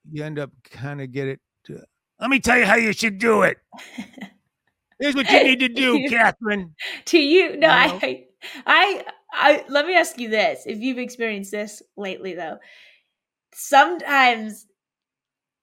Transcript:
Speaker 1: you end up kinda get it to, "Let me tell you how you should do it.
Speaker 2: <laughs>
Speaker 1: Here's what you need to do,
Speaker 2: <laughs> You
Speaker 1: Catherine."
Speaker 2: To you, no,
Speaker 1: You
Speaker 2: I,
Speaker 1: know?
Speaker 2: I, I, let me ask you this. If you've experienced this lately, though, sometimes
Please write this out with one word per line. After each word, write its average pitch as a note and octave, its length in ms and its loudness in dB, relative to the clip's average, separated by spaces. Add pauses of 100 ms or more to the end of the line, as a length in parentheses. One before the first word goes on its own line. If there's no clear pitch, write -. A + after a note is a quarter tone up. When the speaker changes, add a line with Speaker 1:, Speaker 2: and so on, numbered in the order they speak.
Speaker 1:
you D3+ 140 -10
end D3+ 160 -10
up C#3+ 120 -8 (120)
kinda C#3 440 -12
get C3+ 200 -6
it C3+ 140 -8 (240)
to, - 180 -18 (360)
"Let - 100 -4
me C4+ 100 0
tell A#3+ 180 2
you A#3 80 2
how G3 120 4
you A3 160 0
should G3+ 240 -4
do G#3+ 240 2
it. F3+ 160 2 (160)
Speaker 2:
<laughs> - 1300 -20
Speaker 1:
Here's C#4 160 0
what C4+ 160 0
you - 80 6
need C4 200 4
to B3+ 100 0
do, B3 320 2
Speaker 2:
<laughs> - 20 -2
You - 20 -2
Speaker 1:
Catherine." G#3 680 0 (320)
Speaker 2:
To E4+ 120 4
you, D#4 380 2
no, D4+ 100 4
Speaker 1:
You - 20 6
Speaker 2:
I, B3+ 120 6
Speaker 1:
know? F#3 180 0 (680)
Speaker 2:
I, F4 380 2 (280)
I, D4 360 2
let C#4+ 180 0
me F#4 80 0
ask E4 240 0
you A#3 100 -8
this. G3+ 380 -2
If G#3+ 120 -8
you've B3 200 -6
experienced G#3+ 520 -8
this G#3 300 -10 (160)
lately, F#3+ 380 -10
though, E3+ 240 -10 (960)
sometimes C4+ 1120 0 (960)